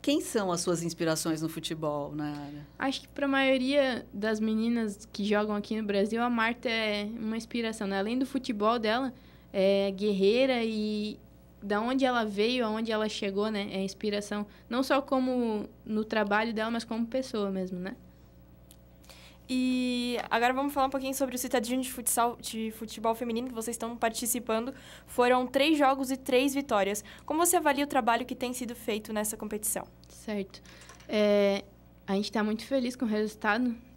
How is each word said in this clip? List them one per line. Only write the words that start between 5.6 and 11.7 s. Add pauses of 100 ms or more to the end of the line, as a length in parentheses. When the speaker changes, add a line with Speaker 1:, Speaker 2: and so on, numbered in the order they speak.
Speaker 2:
no
Brasil,
a
Marta
é
uma
inspiração,
né?
Além
do
futebol
dela, (380)
é
guerreira
e (420)
da